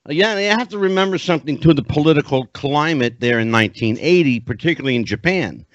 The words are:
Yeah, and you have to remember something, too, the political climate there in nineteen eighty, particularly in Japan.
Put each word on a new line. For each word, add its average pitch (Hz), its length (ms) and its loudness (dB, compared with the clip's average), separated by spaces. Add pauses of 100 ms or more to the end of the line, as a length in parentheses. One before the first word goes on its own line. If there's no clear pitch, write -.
Yeah, 185 240 0
and 196 100 -2
you 208 80 0
have 226 180 0
to 208 100 -10
remember 190 380 0
something, 147 420 -2
too, 160 140 4
the 139 100 2
political 147 640 0
climate 139 720 -2
there 120 180 2
in 113 120 -2
nineteen 113 500 0
eighty, 156 380 2
particularly 135 580 -2
in 117 80 -2
Japan. 104 600 -4 (100)